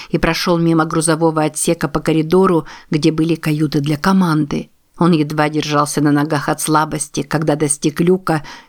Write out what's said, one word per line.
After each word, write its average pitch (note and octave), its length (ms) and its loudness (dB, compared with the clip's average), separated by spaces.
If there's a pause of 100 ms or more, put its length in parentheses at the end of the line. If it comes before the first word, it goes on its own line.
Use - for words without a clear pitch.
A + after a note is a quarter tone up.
и E3 80 -2
прошел E3+ 400 0
мимо E3 260 2
грузового D#3+ 600 0
отсека D#3 440 -2
по D3+ 140 -4
коридору, D#3+ 640 2 (260)
где D#3 220 2
были D#3+ 220 0
каюты D3+ 440 -2
для D3 160 -2
команды. D#3 760 0 (280)
Он F3 160 4
едва D3+ 340 0
держался D3+ 540 -2
на D3 100 2
ногах D3 380 0
от D#3 100 -2
слабости, D#3 600 -2
когда D3+ 340 -2
достиг D3+ 460 -2
люка, F3 420 0 (260)